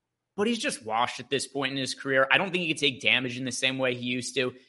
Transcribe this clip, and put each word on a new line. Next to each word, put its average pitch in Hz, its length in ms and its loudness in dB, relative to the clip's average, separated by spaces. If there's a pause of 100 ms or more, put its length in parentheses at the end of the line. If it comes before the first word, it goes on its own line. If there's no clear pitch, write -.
(360)
but 208 100 2
he's 233 120 0
just 156 260 -4
washed 113 340 0
at 120 120 -10
this 131 180 0
point 135 240 -2
in 139 60 -4
his 131 160 -4
career. 135 360 2
I 131 80 8
don't 190 140 0
think 180 100 -2
he 160 60 -4
can 156 80 -2
take 143 240 0
damage 120 360 0
in 131 80 -6
the 123 80 -6
same 131 260 -2
way 127 160 0
he 120 120 -8
used 123 300 -4
to. 127 160 0 (160)